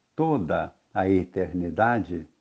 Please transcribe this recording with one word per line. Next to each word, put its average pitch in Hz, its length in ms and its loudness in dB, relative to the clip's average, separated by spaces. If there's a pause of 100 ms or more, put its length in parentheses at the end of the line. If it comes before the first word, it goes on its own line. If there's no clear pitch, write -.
(160)
toda 90 580 0 (200)
a 95 160 2
eternidade. 90 1160 0 (140)